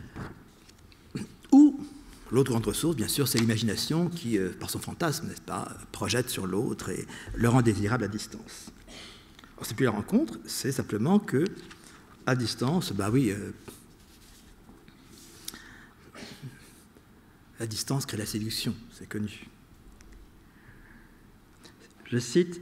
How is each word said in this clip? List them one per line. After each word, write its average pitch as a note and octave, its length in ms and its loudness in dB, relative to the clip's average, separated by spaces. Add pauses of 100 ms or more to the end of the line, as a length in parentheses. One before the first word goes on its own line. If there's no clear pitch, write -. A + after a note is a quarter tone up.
(1500)
Ou, C#4 260 10 (500)
l'autre C3 220 4
grande A2+ 140 2
ressource, D#3+ 280 0
bien A2+ 140 -2
sûr, C#3 180 2
c'est - 140 2
l'imagination A2+ 720 2
qui, A#2 280 -2
euh, F#2 120 0 (100)
par - 100 -8
son G#2+ 100 -4
fantasme, - 480 -4
n'est-ce - 120 -10
pas, - 380 -8 (160)
projette A2+ 360 0
sur - 160 -4
l'autre G2+ 440 -2
et - 180 -4 (280)
le A#2 120 4
rend B2 140 6
désirable A2 420 2
à G2 60 -2
distance. - 600 -10 (880)
Or, - 80 -10
c'est A2+ 100 -6
plus C3+ 100 2
la A#2 60 4
rencontre, A2+ 540 0
c'est - 280 -4
simplement C3 460 2
que, D3 260 0 (800)
à C3 100 4
distance, B2+ 560 0
bah G2 180 0
oui, A#2+ 220 4
euh, G2 200 -6 (4000)
la A#2 40 -6
distance C3 400 -2
crée G#2+ 120 -6
la G#2 80 -4
séduction, G#2+ 500 -4 (160)
c'est - 160 -16
connu. G#2 400 -8 (2750)
Je A#2+ 60 2
cite, « F3 440 2